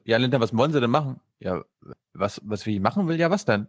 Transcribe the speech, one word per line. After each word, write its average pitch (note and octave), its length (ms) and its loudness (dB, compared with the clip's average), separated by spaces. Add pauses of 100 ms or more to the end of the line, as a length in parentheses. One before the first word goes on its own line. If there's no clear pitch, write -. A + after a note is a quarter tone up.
ja, A2+ 120 4
Lindner, B2+ 220 2
was A#2 160 0
wollen C#3 160 2
Sie D3 80 2
denn A#2+ 120 2
machen? C3+ 280 0 (200)
Ja, F#2 240 -4 (500)
was, G2 320 -4
was G#2 220 -8
wie G#2+ 80 -2
ich F#2+ 60 -2
machen C#3 280 0
will? E3 100 -2
Ja, E3+ 120 2
was G3+ 120 0
denn? G#2+ 260 0